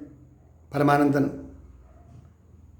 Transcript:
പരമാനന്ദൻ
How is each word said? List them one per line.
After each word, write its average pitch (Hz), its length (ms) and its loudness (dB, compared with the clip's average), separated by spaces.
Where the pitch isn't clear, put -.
പരമാനന്ദൻ 143 520 2